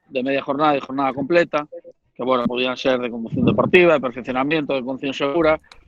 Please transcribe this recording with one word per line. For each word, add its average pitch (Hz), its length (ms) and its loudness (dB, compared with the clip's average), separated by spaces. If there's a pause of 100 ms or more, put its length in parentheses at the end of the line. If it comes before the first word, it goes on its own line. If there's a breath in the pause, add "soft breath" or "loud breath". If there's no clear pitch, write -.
de 127 160 -4
media 135 180 -2
jornada 147 360 0
y - 20 -4
jornada 135 320 -4
completa, 151 560 0 (480)
que, 123 80 -8
bueno, 123 220 0
podían 123 320 -2
ser 131 220 0
de 120 120 -4
conducción 117 320 -6
deportiva, 160 520 6
de 139 40 2
perfeccionamiento, 131 760 -4
de 135 40 -2
conducción 131 340 -6
segura. 156 460 0 (280 soft breath)